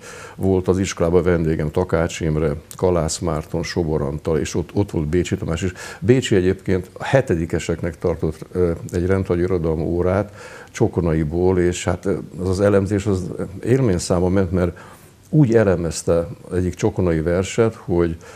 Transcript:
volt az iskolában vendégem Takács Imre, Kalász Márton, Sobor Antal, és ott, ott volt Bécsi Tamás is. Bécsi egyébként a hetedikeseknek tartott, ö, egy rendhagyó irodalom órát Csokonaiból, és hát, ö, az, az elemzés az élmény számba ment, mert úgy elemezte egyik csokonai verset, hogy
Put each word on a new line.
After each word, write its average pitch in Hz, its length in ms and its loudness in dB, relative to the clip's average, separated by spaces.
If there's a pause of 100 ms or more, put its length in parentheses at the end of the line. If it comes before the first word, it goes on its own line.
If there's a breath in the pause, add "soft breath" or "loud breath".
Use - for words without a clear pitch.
(360 loud breath)
volt 95 320 2
az 92 120 4
iskolában 87 440 2
vendégem 82 480 2
Takács 87 480 0
Imre, 78 360 0 (200)
Kalász 85 440 0
Márton, 82 440 -4
Sobor 78 380 -2
Antal, 73 360 -2
és - 180 -4
ott, 85 180 -2
ott - 180 0
volt 80 160 -2
Bécsi 90 300 0
Tamás 82 240 -4
is. 95 100 -2 (280 loud breath)
Bécsi 117 360 4
egyébként 92 580 0
a - 100 -12
hetedikeseknek 82 960 0
tartott, 82 520 -2
ö, 87 200 2 (200)
egy 90 140 0
rendhagyó 92 360 0
irodalom 82 400 0
órát 87 520 0 (380 loud breath)
Csokonaiból, 87 880 0
és 87 240 0
hát, 87 220 -2
ö, 95 120 -2 (240)
az, 90 80 -2
az 92 120 0
elemzés 101 440 2
az 95 160 0 (420)
élmény 117 340 2
számba 90 320 0
ment, 92 220 2
mert 90 260 0 (520 loud breath)
úgy 135 260 4
elemezte 85 720 2 (260)
egyik 90 200 0
csokonai 90 480 0
verset, 98 540 0
hogy 85 420 0 (180 loud breath)